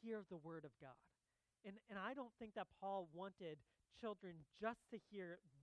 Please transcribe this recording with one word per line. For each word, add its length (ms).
hear 260
the 140
word 240
of 160
God. 160
And, 220
and 120
I 160
don't 240
think 200
that 120
Paul 320
wanted 480
children 400
just 320
to 80
hear 280